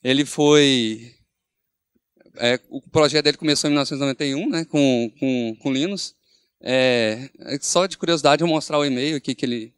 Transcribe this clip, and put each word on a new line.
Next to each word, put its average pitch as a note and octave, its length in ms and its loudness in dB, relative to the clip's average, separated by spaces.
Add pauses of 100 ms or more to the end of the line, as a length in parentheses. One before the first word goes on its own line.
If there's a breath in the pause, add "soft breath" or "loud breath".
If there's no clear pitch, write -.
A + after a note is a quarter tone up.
Ele C3+ 220 0
foi, B2+ 880 2 (1200)
é, A#2+ 220 0 (120)
o C#3 100 -12
projeto D3+ 440 2
dele D3 120 2
começou D3+ 320 0
em D3 40 2
mil D3 80 2
novecentos C3+ 200 -6
e C#3+ 40 -2
noventa C3+ 200 -4
e C3+ 100 -4
um, D#3+ 140 -4
né, D#3+ 160 -4
com, B2+ 560 2
com, A#2+ 400 -2
com C#3 120 -4
Linux. F3+ 440 -6 (420)
É, B2 720 0 (100)
é, - 200 -10
só - 240 0
de F#3 140 -8
curiosidade, D3+ 440 2
eu E3+ 60 0
vou D#3 80 2
mostrar D3+ 220 -2
o D3 80 2
e-mail C#3 300 -2
aqui C3 180 -6
que - 100 -6
ele A#2+ 340 -6